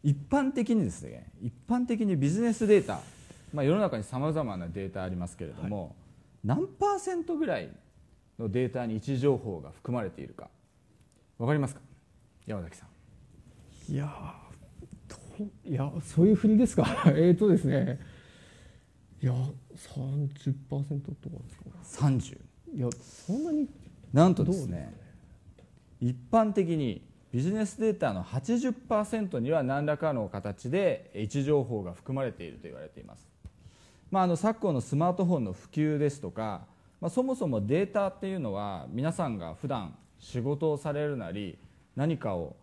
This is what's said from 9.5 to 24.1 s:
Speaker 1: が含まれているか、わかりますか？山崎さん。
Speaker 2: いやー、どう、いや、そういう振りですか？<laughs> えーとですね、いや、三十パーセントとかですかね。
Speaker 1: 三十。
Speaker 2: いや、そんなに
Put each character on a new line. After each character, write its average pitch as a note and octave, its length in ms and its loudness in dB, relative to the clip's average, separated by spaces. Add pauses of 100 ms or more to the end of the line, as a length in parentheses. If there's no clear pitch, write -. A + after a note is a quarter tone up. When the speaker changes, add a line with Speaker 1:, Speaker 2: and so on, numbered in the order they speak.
Speaker 1:
が C#2+ 100 -14
含 - 240 -8
ま A#2+ 80 -2
れ F#2+ 80 -4
て D#2 120 -14
い C2 40 -10
る - 80 -18
か、 - 140 -16 (880)
わ A#2 120 -2
か C#3+ 40 2
り D3+ 60 2
ま C#3 100 0
す - 60 -8
か？ - 60 -20 (680)
山 G#2+ 160 -6
崎 - 140 -12
さ - 100 -20
ん。 - 20 -20 (1040)
Speaker 2:
い C#3 40 -2
や C#3+ 100 -4
ー、 - 1300 -16
ど G#3 40 -4
う、 - 240 -14
い D#3+ 60 -2
や、 C3+ 180 -2 (100)
そ - 200 2
う F3+ 40 10
い G#3+ 60 10
う - 40 8
振 - 120 4
り G#3+ 80 8
で A#3+ 100 8
す - 100 -2
か？ - 100 4 (160)
<laughs> F3+ 60 10
え D#3 220 8
ー F3 40 10
と G3+ 140 6
で E3 100 8
す - 60 0
ね、 C3+ 340 2 (1200)
い C3+ 60 -2
や、 B2+ 80 2 (400)
三 C#3 540 -4
十 C#3+ 240 -4 (180)
パ C#3+ 60 -4
ー C#3 120 -4
セ D3 60 -4
ン C#3 60 -4
ト - 120 -12
と - 160 -12
か E3 140 -10
で - 80 -16
す - 80 -20
か - 60 -20
ね。 - 80 -16 (100)
Speaker 1:
三 C3+ 380 0
十。 - 200 -10 (320)
Speaker 2:
い A#3+ 60 -6
や、 B2 140 0
そ - 400 -10
ん C#4 120 -2
な E4+ 60 -4
に D4+ 180 0 (440)